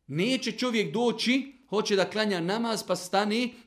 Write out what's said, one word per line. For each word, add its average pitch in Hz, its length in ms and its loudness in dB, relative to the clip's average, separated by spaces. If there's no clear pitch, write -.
Neće 214 460 0
čovjek 220 400 0
doći, 240 640 0
hoće 185 280 0
da 180 140 4
klanja 208 300 0
namaz, 220 460 -2
pa 180 100 0
stane, 214 520 0